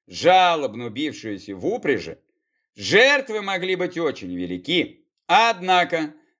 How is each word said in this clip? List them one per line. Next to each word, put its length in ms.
жалобно 840
бившуюся 680
в 120
упряжи, 520
жертвы 680
могли 340
быть 220
очень 360
велики. 680
Однако, 880